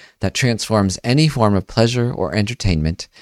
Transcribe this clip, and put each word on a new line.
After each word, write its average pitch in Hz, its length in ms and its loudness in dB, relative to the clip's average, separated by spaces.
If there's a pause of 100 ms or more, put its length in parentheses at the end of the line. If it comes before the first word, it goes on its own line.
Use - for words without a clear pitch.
(220)
that 98 120 -2
transforms 107 720 0
any 139 240 4
form 113 260 2
of 95 140 -2
pleasure 120 440 0
or 78 220 -4
entertainment 92 760 -2 (120)